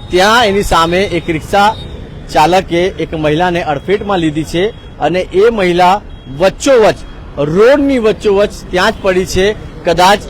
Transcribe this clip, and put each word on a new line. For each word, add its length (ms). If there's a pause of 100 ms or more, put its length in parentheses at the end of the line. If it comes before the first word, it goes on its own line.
(100)
ત્યાં 360
એની 160
સામે 400
એક 280
રિક્ષા 440 (580)
ચાલકે 540
એક 280
મહિલાને 480
અડફેટમાં 560
લીધી 260
છે 220 (340)
અને 200
એ 300
મહિલા 500 (380)
વચ્ચોવચ, 560 (440)
રોડની 600
વચ્ચોવચ 520 (200)
ત્યાં 200
જ 120
પડી 240
છે, 300 (280)
કદાચ 340 (120)